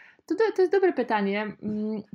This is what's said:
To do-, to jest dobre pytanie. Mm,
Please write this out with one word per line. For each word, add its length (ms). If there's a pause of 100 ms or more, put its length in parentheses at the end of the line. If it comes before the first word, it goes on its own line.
(260)
To 100
do-, 200
to 60
jest 100
dobre 220
pytanie. 480 (200)
Mm, 400 (120)